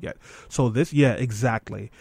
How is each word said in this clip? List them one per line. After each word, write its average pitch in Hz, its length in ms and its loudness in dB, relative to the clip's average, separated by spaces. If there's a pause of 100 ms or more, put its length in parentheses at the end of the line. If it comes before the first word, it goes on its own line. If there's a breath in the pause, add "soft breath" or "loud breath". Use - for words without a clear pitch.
yet. - 160 -10 (320 loud breath)
So 127 180 2
this, 127 240 0
yeah, 139 200 4
exactly. 113 800 -4 (100)